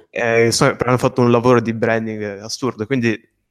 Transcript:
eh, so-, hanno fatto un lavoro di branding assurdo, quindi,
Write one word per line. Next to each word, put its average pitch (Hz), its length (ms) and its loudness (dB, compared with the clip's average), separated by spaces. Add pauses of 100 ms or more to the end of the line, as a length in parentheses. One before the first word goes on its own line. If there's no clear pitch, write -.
(100)
eh, 117 420 0
so-, 131 260 2
hanno 123 200 0
fatto 127 240 0
un 120 80 4
lavoro 120 320 4
di 110 100 -4
branding 110 680 -4
assurdo, 110 420 -6
quindi, 117 340 -2 (320)